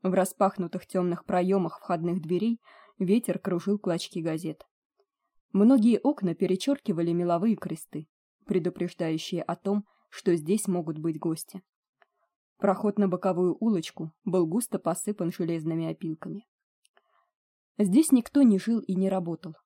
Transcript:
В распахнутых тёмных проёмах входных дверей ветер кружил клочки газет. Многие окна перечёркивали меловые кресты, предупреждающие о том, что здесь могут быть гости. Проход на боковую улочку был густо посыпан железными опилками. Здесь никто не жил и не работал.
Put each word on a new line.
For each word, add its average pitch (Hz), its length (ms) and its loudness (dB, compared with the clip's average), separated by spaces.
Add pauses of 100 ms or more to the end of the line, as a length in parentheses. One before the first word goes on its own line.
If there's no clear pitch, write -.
В 190 100 0
распахнутых 190 720 -2
тёмных 180 380 -2
проёмах 185 540 0
входных 175 420 -4
дверей 185 400 -2 (380)
ветер 196 400 0
кружил 196 400 -2
клочки - 400 -4
газет. 160 480 -6 (840)
Многие 220 460 6
окна 196 360 0
перечёркивали 185 800 0
меловые 175 440 2
кресты, 156 520 -10 (380)
предупреждающие 175 960 -4
о 170 120 -6
том, 202 300 -2 (240)
что - 260 0
здесь 170 320 0
могут 165 320 -2
быть 156 200 -4
гости. 160 440 -6 (960)
Проход 208 400 0
на 202 80 4
боковую 180 540 0
улочку 175 520 -2 (120)
был 180 220 2
густо 196 320 -2
посыпан 175 520 -4
железными 165 600 -4
опилками. 160 560 -10 (1300)
Здесь 208 340 4
никто 269 300 4
не 214 160 8
жил 226 220 -2
и 190 140 -4
не 190 140 0
работал. 170 460 -4 (120)